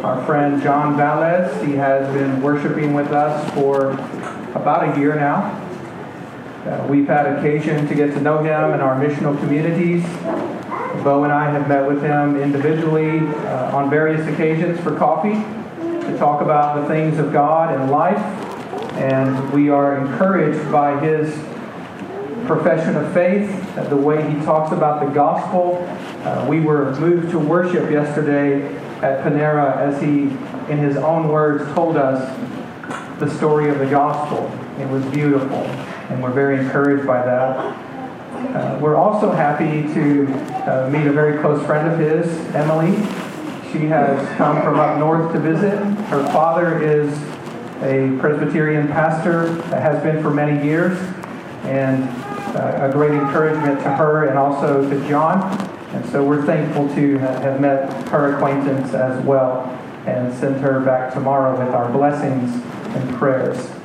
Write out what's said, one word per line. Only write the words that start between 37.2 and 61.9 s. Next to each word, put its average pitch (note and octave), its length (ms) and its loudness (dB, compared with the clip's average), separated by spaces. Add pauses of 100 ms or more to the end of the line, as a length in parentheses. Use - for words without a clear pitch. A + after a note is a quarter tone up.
that. B2+ 320 0
Uh, - 1200 -8
we're D3+ 140 4
also G#3 360 4
happy D3+ 520 0 (100)
to, C#3+ 340 4 (420)
uh, C3 200 0
meet D3 180 2
a C#3 60 2
very D3+ 260 2
close D3 260 0
friend D#3 220 0
of E3 120 0
his, D#3+ 280 2 (280)
Emily. D#3+ 380 2 (800)
She D#3 160 -2
has C#3 400 2 (100)
come D3+ 260 2
from D3 160 2
up D3+ 180 2
north D#3+ 340 2
to D#3+ 80 0
visit. F#3+ 380 2 (320)
Her C#3+ 200 0
father E3 520 2
is D3+ 360 2 (680)
a C3+ 360 2
Presbyterian D3+ 720 2
pastor, E3 640 2 (120)
has D3+ 380 0
been D#3 180 0
for D#3 100 0
many D3 340 2
years, F3 320 2 (640)
and, C3+ 400 0 (540)
uh, - 320 -2
a - 20 -2
great D3+ 200 2
encouragement D3 720 0
to - 60 0
her D3+ 360 2
and C3+ 120 2
also C#3 520 2
to C3+ 180 -2
John. D#3+ 500 2 (360)
And - 140 -6
so C#3+ 140 0
we're C#3+ 240 2
thankful D3 500 0
to C#3 240 4
ha-, C3 200 -2
have C3+ 220 0
met C#3 300 2 (180)
her C#3+ 260 2
acquaintance C#3 580 0
as B2+ 300 0
well C3 480 2 (340)
and B2 280 -2
send C3+ 280 -2
her C3+ 200 2
back C3 320 0
tomorrow C3 440 0
with B2+ 160 -2
our A#2+ 160 0
blessings C#3 720 0 (320)